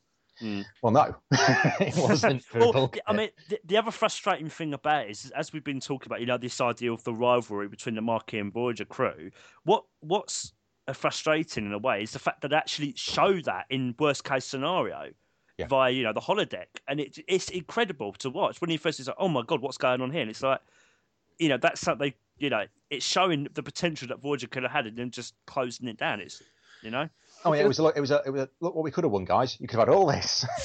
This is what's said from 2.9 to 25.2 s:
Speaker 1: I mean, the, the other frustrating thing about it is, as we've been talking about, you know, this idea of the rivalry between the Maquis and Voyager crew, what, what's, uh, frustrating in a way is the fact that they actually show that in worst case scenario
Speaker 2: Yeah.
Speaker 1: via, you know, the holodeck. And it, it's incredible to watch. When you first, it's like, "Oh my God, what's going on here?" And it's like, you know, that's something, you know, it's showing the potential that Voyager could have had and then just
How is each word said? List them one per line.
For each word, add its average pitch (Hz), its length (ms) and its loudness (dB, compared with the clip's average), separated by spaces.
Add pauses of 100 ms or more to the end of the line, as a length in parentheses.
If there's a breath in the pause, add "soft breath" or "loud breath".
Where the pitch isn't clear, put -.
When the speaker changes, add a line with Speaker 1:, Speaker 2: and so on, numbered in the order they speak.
Speaker 1:
I 214 60 0
mean, 214 160 0 (200)
the, 208 160 -4
the 175 120 0
other 220 160 2
frustrating 175 560 0
thing 151 260 -6
about 147 320 0
it 101 60 -10
is, 123 180 -14
as - 220 -6
we've 156 100 -8
been 139 160 -4
talking 131 300 -6
about, 113 100 -4
you 120 80 -4
know, 123 120 2
this 120 220 -6
idea 120 320 0
of 113 120 -8
the 120 100 -2
rivalry 113 540 2
between 107 260 -8
the 110 80 -4
Maquis 113 380 -2
and 101 120 -6
Voyager 117 320 -2
crew, 90 460 -4 (320 loud breath)
what, 196 220 2 (160)
what's, - 520 -4 (360)
uh, 139 40 -6
frustrating 156 720 0
in 101 60 -4
a 104 60 -4
way 107 240 0
is 110 80 -6
the 135 80 -10
fact - 240 -4
that 147 60 -4
they 143 80 2
actually 147 400 -2
show 180 460 2
that 98 280 -4
in 127 300 -2
worst 147 240 2
case 135 200 -2
scenario 131 680 -4 (460)
Speaker 2:
Yeah. 90 120 -6
Speaker 1:
via, 131 240 6
you 131 100 0
know, 110 100 0
the 113 80 -2
holodeck. 135 460 -2 (220)
And 143 100 -4
it, 151 180 -6 (120)
it's 180 220 0
incredible 180 640 -4
to - 140 -6
watch. 135 320 -2
When 170 100 -2
you 160 80 0
first, 160 200 -2
it's 127 100 -10
like, - 120 -6
"Oh 190 80 2
my 135 180 2
God, 147 160 0
what's 131 160 -6
going 127 220 2
on 127 100 -2
here?" 156 120 -2
And 107 80 -4
it's 113 120 -8
like, 135 180 2 (800 soft breath)
you 165 100 2
know, 131 100 4
that's 170 220 2
something, 143 320 -2 (260)
you 143 120 -2
know, 107 140 0 (260)
it's 127 160 -6
showing 175 480 2
the 147 80 -6
potential 147 460 -4
that 113 120 -8
Voyager 131 280 -4
could 127 160 -6
have 123 80 -2
had 135 160 -2
and 113 100 -12
then 120 140 -6
just - 220 -12 (120)